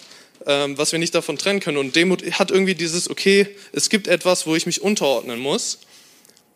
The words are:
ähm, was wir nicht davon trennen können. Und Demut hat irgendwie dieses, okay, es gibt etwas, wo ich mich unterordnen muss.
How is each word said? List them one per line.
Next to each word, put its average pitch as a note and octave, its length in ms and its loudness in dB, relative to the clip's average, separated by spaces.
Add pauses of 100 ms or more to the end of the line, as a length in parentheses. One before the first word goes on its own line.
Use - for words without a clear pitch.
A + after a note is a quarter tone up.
(480)
ähm, C#3+ 300 0
was D3+ 140 0
wir D#3+ 80 -2
nicht E3 160 -2
davon D#3 220 -2
trennen G3 240 0
können. D3 160 -4
Und C#3 180 -2
Demut F3 380 2
hat G3+ 180 0
irgendwie F#3+ 240 2
dieses, E3 340 -4
okay, G3 380 4 (240)
es - 180 -2
gibt G3 200 0
etwas, F3 360 2
wo D#3+ 80 0
ich D#3 120 0
mich E3+ 160 -2
unterordnen C3+ 580 0
muss. D3+ 400 -4 (760)